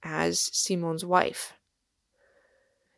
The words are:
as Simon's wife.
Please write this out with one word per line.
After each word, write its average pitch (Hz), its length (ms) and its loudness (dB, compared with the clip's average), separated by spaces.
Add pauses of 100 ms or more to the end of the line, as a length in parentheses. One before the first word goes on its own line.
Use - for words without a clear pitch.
as 165 500 0
Simon's 170 500 0
wife. - 500 2 (1400)